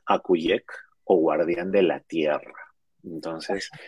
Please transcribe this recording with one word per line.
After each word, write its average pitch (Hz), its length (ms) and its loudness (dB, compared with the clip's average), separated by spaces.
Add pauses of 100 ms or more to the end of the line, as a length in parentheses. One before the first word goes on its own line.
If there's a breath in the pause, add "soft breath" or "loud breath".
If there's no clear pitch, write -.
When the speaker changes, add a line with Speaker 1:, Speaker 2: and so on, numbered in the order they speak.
Speaker 1:
Akuyek, 92 680 0 (340)
o 98 100 4
guardián 82 560 0
de 98 100 4
la 73 200 2
tierra. 76 520 -4 (500)
Entonces, 82 680 -8
Speaker 2:
Ajá. - 140 -20